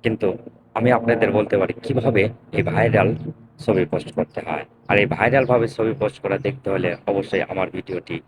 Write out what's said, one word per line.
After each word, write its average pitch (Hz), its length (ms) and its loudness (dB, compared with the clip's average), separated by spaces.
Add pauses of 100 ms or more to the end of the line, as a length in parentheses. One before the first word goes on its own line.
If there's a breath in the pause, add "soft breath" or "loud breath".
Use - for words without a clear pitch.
কিন্তু 107 360 -2 (360)
আমি 120 180 2
আপনাদের 117 380 2
বলতে 104 280 2
পারি 92 140 0 (100)
কিভাবে 117 460 2 (240)
এই 98 100 0
ভাইরাল 95 540 2 (420)
ছবি 95 260 2
পোস্ট 85 300 -6
করতে - 260 -4
হয়। 76 240 -6 (240)
আর 101 100 4
এই 101 80 4
ভাইরালভাবে 120 640 2
ছবি 110 240 -2
পোস্ট 107 300 -4
করা 98 160 -2
দেখতে - 320 -4
হলে 90 260 0 (100)
অবশ্যই 98 420 0
আমার 92 220 -2
ভিডিওটি 90 580 -8